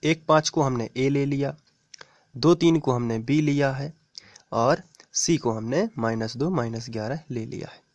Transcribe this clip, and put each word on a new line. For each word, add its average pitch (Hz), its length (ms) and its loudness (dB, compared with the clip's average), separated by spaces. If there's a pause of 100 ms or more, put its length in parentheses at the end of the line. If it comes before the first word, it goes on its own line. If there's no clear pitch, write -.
एक 160 240 0
पाँच 156 220 4
को 160 140 0
हमने 123 340 -2
ए 131 120 2
ले 139 180 2
लिया, 139 300 -4 (800)
दो 143 200 4
तीन 165 240 4
को 139 140 0
हमने 117 280 0
बी 135 200 0
लिया 143 320 2
है 139 200 -8 (640)
और 131 280 2 (320)
सी - 220 0
को 120 140 -2
हमने 120 380 -2 (100)
माइनस 113 380 -2
दो, 143 140 -2
माइनस 117 400 -4
ग्यारह 113 300 -6 (100)
ले 117 160 -6
लिया - 220 -12
है। - 120 -20 (140)